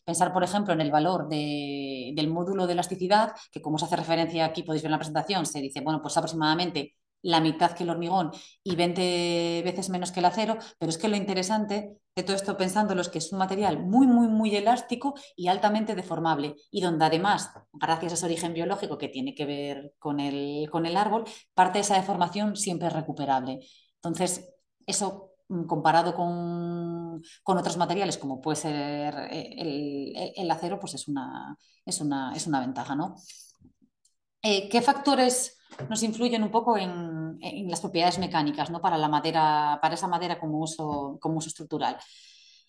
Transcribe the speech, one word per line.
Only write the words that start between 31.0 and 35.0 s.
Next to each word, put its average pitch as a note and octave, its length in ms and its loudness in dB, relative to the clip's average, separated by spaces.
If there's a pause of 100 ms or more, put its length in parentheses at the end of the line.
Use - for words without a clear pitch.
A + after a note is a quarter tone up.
una, C3+ 480 -6 (300)
es F3+ 160 -6
una, C#3 340 -2
es - 120 -6
una C#3+ 120 2
ventaja, B2+ 360 -4
¿no? F3 200 -4 (1300)
Eh, G3+ 260 2
¿qué A#3 120 4
factores C4 760 2 (320)